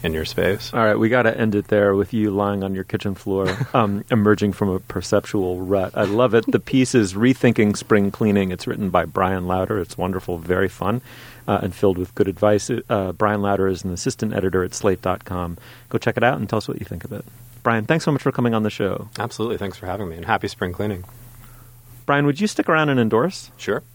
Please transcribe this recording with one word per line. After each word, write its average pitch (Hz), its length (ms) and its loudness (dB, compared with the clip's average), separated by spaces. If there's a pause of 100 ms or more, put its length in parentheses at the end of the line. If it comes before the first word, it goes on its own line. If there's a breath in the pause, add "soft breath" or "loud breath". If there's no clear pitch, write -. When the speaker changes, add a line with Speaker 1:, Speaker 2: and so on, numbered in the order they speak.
Speaker 1:
in 85 100 0
your 78 100 -2
space. 90 500 -2
Speaker 2:
All 120 120 0
right, 107 120 4
we 110 120 2
gotta 117 280 2
end 110 180 0
it 101 120 -2
there 101 280 4
with 98 180 -2
you 107 180 0
lying 101 320 0
on 95 100 -4
your 95 120 -6
kitchen 101 300 -4
floor, 95 320 -2 (180)
Speaker 1:
<laughs> - 80 -16
Speaker 2:
um, 107 360 2
emerging 104 440 4
from 101 160 -2
a 92 100 -2
perceptual 92 800 -2
rut. 92 380 0
I 110 60 2
love 104 300 2
it. - 160 4
The 120 120 4
piece 131 340 0
is 101 180 4
Rethinking 113 640 2
Spring 101 360 2
Cleaning. 101 400 2
It's 90 160 -8
written 110 220 -4
by 87 140 2
Brian 92 440 -2
Lauter. 92 320 -2
It's - 180 -8
wonderful, 92 400 -4
very 90 320 0
fun, 107 320 -2 (460 loud breath)
uh, 101 160 2
and 90 120 -4
filled 95 220 2
with 90 180 -6
good 98 120 2
advice. 104 420 2 (200)
Uh, 95 240 0
Brian 104 280 0
Lauter 98 260 2
is 92 160 -2
an 92 80 -4
assistant 107 420 -4
editor 92 300 0
at 92 120 -6
slate 95 260 0
dot 90 240 -2
com. 87 320 -6 (320 loud breath)
Go - 80 -4
check 113 200 -2
it 117 60 0
out 127 140 4
and 107 120 -4
tell 113 80 0
us 104 100 -4
what - 120 -6
you - 60 -8
think 87 200 -10
of - 80 -10
it. 104 100 -10 (400)
Brian, 113 220 2
thanks 160 180 2
so 160 80 0
much 139 100 0
for 139 100 0
coming 120 220 0
on 110 100 2
the 107 60 0
show. 101 380 -4 (120)
Speaker 1:
Absolutely. 107 380 -4
Thanks 98 200 -6
for 90 80 -14
having 92 240 -6
me, 82 80 -10
and 85 80 -12
happy 104 240 0
spring 92 240 -4
cleaning. 98 320 -4 (1000 loud breath)
Speaker 2:
Brian, 143 200 2
would 143 160 0
you 214 60 0
stick - 220 -2
around 156 200 4
and 135 100 2
endorse? 117 580 0
Speaker 1:
Sure. 107 260 -4 (120)